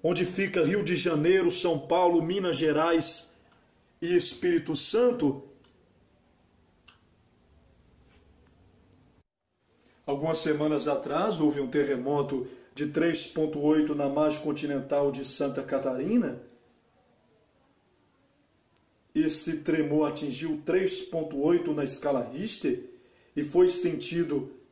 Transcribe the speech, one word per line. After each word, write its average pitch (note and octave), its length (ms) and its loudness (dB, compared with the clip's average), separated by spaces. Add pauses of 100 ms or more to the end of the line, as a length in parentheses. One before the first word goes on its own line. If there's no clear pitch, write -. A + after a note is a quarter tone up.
onde F3 200 2
fica F#3 360 -2
Rio F#3 220 2
de F3 100 0
Janeiro, E3+ 560 4
São E3 280 0
Paulo, E3+ 420 4
Minas F3 380 -2
Gerais D#3+ 760 0 (680)
e F3 120 0
Espírito E3+ 640 0
Santo. A3+ 680 2 (4000)
Algumas D3+ 320 -2
semanas D3+ 500 0
atrás, D#3+ 540 -2
houve C#3+ 180 4
um C3+ 100 -2
terremoto C3+ 800 0 (280)
de D3 140 -4
três D#3+ 380 0
ponto D3+ 340 -2
oito D3+ 340 4
na C#3+ 120 0
margem D3 360 0
continental C#3+ 680 0
de C3 140 -8
Santa C#3 380 -4
Catarina. C3+ 760 0 (2750)
Esse D#3 460 0
tremor D3+ 460 2
atingiu D3 600 -4
três F#3 340 0
ponto D#3 380 -6
oito E3 340 2
na D3 100 -2
escala B2+ 480 -2
Richter C#3 600 -6 (440)
e D3 80 -2
foi F3+ 260 4
sentido D#3+ 840 -2 (200)